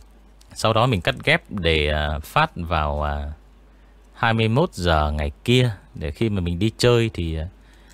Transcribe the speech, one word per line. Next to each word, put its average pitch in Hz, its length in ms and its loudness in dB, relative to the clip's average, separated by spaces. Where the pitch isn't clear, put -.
Sau 113 200 0
đó 110 120 4
mình 110 160 0
cắt 127 220 -2
ghép 156 260 2
để, 80 380 0
ờ, 76 320 -2
phát 151 360 -2
vào, 78 460 -2
ờ, 73 300 -4
hai 113 200 0
mươi 110 140 2
mốt 135 260 0
giờ 78 380 2
ngày 73 200 -4
kia. 123 280 2
Để 73 160 -8
khi 113 180 -2
mà 101 120 -2
mình 87 180 -2
đi 110 180 0
chơi 117 360 2
thì, 82 240 -4